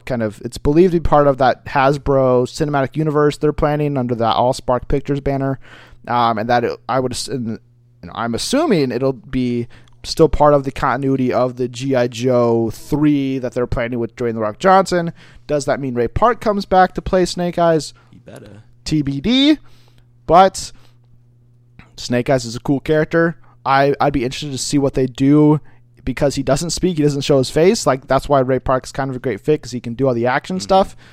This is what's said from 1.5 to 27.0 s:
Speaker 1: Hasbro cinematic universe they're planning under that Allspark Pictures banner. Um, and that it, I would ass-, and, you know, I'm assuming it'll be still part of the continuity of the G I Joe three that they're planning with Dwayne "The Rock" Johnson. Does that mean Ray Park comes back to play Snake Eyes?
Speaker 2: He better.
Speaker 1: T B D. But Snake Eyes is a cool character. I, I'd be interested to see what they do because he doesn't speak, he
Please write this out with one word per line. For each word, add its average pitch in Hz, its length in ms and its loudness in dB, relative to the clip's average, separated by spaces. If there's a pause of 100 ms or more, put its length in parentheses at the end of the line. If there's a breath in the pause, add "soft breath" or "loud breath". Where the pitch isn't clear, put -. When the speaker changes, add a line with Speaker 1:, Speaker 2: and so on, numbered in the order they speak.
Speaker 1:
Hasbro 135 800 2
cinematic 143 500 -4
universe 147 420 0
they're 151 140 0
planning 147 460 -2
under 123 180 -2
that 113 220 0
Allspark 123 500 -2
Pictures 143 320 -2
banner. 135 400 -4 (480 loud breath)
Um, 117 300 0
and 107 120 -4
that 120 140 2
it, 92 240 -4
I 123 140 0
would 127 100 -4
ass-, - 160 -8
and, 113 320 -8 (440)
you - 40 -16
know, - 80 -18
I'm 117 200 -4
assuming 220 560 0
it'll 131 220 -2
be 123 540 -4 (360 soft breath)
still - 260 2
part 147 240 4
of 143 100 2
the 131 80 -8
continuity 135 640 -2
of 123 240 -2
the 127 100 -2
G 127 280 -4
I 123 120 2
Joe 120 640 0
three 139 680 0
that 120 140 -8
they're 123 140 -2
planning 120 320 -4
with 117 160 -6
Dwayne 117 200 -2
"The 113 40 -6
Rock" 107 200 -4
Johnson. 180 520 2 (360 soft breath)
Does 147 180 -2
that 127 160 0
mean 131 140 -6
Ray 120 120 0
Park 233 320 0
comes 202 260 -2
back 185 280 4
to 175 80 -8
play 185 240 0
Snake 175 340 -6
Eyes? 165 340 2 (180 soft breath)
Speaker 2:
He - 80 -20
better. 104 420 -20 (240)
Speaker 1:
T 156 160 0
B 139 180 -4
D. 269 380 2 (680 soft breath)
But 190 440 4 (1200 soft breath)
Snake 123 340 -2
Eyes 131 160 2
is 117 100 -10
a 120 40 -10
cool 139 200 -2
character. 160 580 0 (280 soft breath)
I, 139 340 2
I'd 143 140 2
be 139 100 -2
interested 135 280 -6
to 131 60 -6
see - 200 -2
what 139 160 0
they 131 140 0
do 147 520 4 (460 soft breath)
because 135 300 -2
he 139 80 -4
doesn't 135 260 -2
speak, 175 280 -2
he 147 60 0